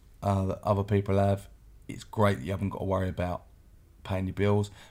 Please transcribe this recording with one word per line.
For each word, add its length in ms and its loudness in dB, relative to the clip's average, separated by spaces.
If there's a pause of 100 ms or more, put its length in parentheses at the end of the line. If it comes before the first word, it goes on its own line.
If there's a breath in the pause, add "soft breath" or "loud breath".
(220)
uh, 240 2
that 160 -4
other 220 2
people 340 2
have. 300 2 (400)
It's 160 -10
great 340 2
that 60 -8
you 60 -4
haven't 200 -2
got 100 -8
to 40 -4
worry 240 0
about 360 -4 (600)
paying 220 -2
your 80 -4
bills, 360 2 (200 loud breath)